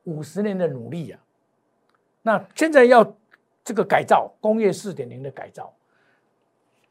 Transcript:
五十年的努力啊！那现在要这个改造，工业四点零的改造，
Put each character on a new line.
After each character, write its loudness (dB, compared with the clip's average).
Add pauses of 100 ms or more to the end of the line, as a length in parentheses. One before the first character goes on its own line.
五 -10
十 -8
年 -4
的 -2
努 -12
力 -12
啊！ -20 (1040)
那 -2
现 0
在 8
要 6 (480)
这 -8
个 -2
改 0
造， 0
工 0
业 2
四 -10
点 -12
零 -16
的 -12
改 -16
造， -18 (1160)